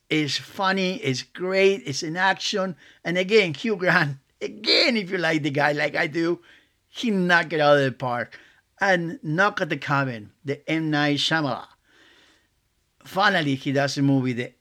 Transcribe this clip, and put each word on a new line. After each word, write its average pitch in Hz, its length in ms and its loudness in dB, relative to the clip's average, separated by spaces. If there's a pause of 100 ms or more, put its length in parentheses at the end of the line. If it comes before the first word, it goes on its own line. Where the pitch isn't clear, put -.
it's 151 280 0
funny, 190 580 -2
it's 131 280 -4
great, 190 600 2
it's 139 180 -6
an 160 140 -6
action. 190 580 -2 (300)
And 170 120 -2
again, 190 360 4
Hugh 214 240 -4
Grant, 170 400 2 (240)
again, 254 560 0
if 190 120 -4
you 185 80 -4
like 160 260 0
the 156 60 0
guy 147 220 2
like 147 240 -2
I 165 120 0
do, 165 340 -2 (480)
he - 200 -6
knocked 175 440 2
it 156 80 2
out 147 160 8
of 139 80 4
the 127 80 0
park. 120 440 -6 (440)
And 180 420 0
Knock 190 380 0
at 175 80 -4
the 156 80 -4
Cabin, 131 540 -2 (120)
the 139 260 -6
M. 160 220 -2
Night 147 280 0
Shyamalan. 143 480 -2 (1400)
Finally, 180 500 2
he 135 160 -4
does 139 260 0
a 143 40 0
movie 135 320 2
that 120 280 -8